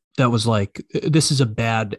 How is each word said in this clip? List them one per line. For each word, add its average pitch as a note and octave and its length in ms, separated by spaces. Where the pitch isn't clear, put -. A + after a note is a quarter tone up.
that B2+ 140
was A2+ 160
like, G#2+ 360
"This D3+ 280
is C3+ 100
a C3 40
bad A2 540